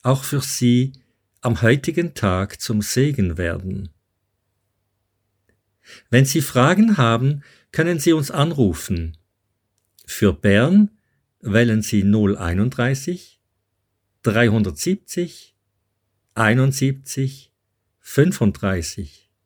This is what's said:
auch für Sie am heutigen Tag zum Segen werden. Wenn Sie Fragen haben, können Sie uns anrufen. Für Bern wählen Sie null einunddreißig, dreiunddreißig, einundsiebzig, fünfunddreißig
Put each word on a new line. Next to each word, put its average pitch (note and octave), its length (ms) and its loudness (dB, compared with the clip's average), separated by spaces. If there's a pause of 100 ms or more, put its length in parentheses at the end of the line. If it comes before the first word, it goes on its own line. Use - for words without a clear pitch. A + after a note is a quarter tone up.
auch C3+ 200 0
für C#3+ 180 -4
Sie B2+ 520 0 (480)
am A#2 220 -2
heutigen D3 500 0
Tag F#2+ 480 -4
zum G#2+ 220 -2
Segen A2+ 560 -2
werden. F2+ 500 -8 (2250)
Wenn C#3+ 140 6
Sie D3+ 160 0
Fragen F3+ 560 2
haben, B2+ 440 0 (300)
können E3+ 280 -2
Sie E3 140 2
uns D3+ 160 -2
anrufen. G2 880 -2 (880)
Für - 280 0
Bern C#3 580 4 (480)
wählen A2 420 0
Sie G#2+ 220 0
null G2+ 340 2
einunddreißig, B2 1000 -4 (840)
dreiunddreißig, A2+ 1300 -2 (800)
einundsiebzig, C3+ 1160 -2 (480)
fünfunddreißig G2 1300 -2 (140)